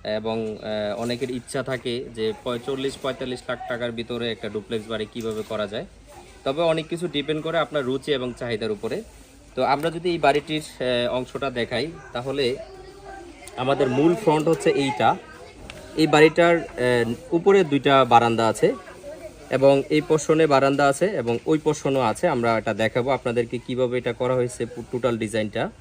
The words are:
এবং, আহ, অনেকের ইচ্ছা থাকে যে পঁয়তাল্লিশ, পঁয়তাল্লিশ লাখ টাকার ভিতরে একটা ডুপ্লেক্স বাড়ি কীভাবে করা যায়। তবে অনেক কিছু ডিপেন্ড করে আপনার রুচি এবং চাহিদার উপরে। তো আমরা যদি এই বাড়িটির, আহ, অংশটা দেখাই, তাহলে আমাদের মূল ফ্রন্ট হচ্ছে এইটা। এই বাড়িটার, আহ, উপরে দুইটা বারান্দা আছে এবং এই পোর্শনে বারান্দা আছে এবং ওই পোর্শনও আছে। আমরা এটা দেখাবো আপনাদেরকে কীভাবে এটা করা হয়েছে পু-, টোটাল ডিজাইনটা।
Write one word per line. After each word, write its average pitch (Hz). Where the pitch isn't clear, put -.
এবং, 110
আহ, 107
অনেকের 123
ইচ্ছা 127
থাকে 127
যে 110
পঁয়তাল্লিশ, 135
পঁয়তাল্লিশ 127
লাখ 120
টাকার 120
ভিতরে 117
একটা 107
ডুপ্লেক্স 107
বাড়ি 110
কীভাবে 110
করা 104
যায়। 117
তবে 139
অনেক 156
কিছু 175
ডিপেন্ড 151
করে 160
আপনার 151
রুচি 131
এবং 127
চাহিদার 113
উপরে। 113
তো 127
আমরা 147
যদি 170
এই 170
বাড়িটির, 151
আহ, 123
অংশটা 127
দেখাই, 123
তাহলে 131
আমাদের 131
মূল 147
ফ্রন্ট 156
হচ্ছে 165
এইটা। 135
এই 156
বাড়িটার, 160
আহ, 120
উপরে 190
দুইটা 139
বারান্দা 113
আছে 156
এবং 139
এই 151
পোর্শনে 156
বারান্দা 139
আছে 139
এবং 117
ওই 156
পোর্শনও 147
আছে। 117
আমরা 120
এটা 110
দেখাবো 113
আপনাদেরকে 120
কীভাবে 123
এটা 120
করা 123
হয়েছে 123
পু-, 113
টোটাল 120
ডিজাইনটা। 110